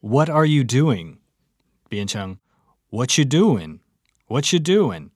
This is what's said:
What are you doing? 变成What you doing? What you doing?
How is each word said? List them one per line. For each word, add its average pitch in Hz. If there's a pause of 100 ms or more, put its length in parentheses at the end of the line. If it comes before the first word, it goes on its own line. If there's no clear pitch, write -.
What 135
are 156
you 151
doing? 120 (680)
变 101
成 95 (520)
What 120
you 156
doing? 131 (480)
What 135
you 175
doing? 156